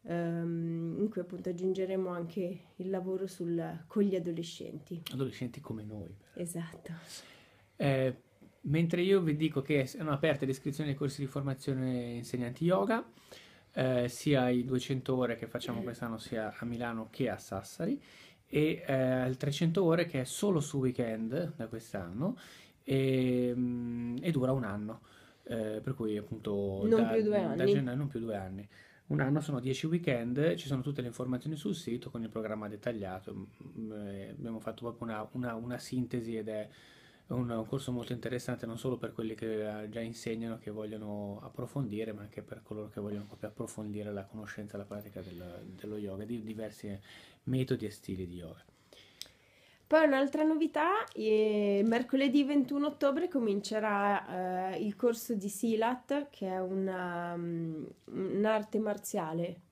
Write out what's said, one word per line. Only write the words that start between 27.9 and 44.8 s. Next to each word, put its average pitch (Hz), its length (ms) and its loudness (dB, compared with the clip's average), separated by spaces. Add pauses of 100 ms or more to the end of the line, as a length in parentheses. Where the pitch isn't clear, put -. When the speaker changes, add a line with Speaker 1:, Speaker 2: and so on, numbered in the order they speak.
Speaker 2:
non 143 120 0
più 113 120 -4
due 113 160 -2
anni. 95 300 -6 (420)
Un 147 120 2
anno 143 200 4
sono 147 180 -2
dieci 131 280 -2
weekend, 147 680 2
ci 170 140 -8
sono 131 140 0
tutte 143 180 -2
le 123 80 -4
informazioni 127 480 -4
sul 202 180 -2
sito - 360 -6
con 117 120 -6
il 110 60 -4
programma 107 400 -4
dettagliato. 101 800 -6 (300)
Mm, 110 140 -8
eh, 101 380 -8
abbiamo 113 300 -8
fatto 110 240 -8
proprio 117 240 -6
una, 110 240 -6
una, 123 220 -4
una 120 240 -6
sintesi 120 580 -2
ed 107 120 -4
è 107 200 -4 (600)
un, 120 220 0
un 113 160 -2
corso 139 260 -4
molto 120 200 -2
interessante 120 540 -4
non 113 120 -6
solo 127 200 0
per 110 140 -6
quelli 110 220 -4
che, 107 500 -4
eh, 107 40 -8
già 117 120 -6
insegnano, 113 580 -4
che 110 120 -10
vogliono 104 720 -6
approfondire, 113 680 -4
ma 104 100 -10
anche 107 200 -12
per - 200 -12
coloro 107 260 -8
che 104 120 -8
vogliono 104 220 -4
un 104 60 -12
po' - 80 -16
più 107 120 -8
approfondire 104 640 -6
la 101 120 -4
conoscenza 104 500 -10
e 104 40 -6
la 101 60 -6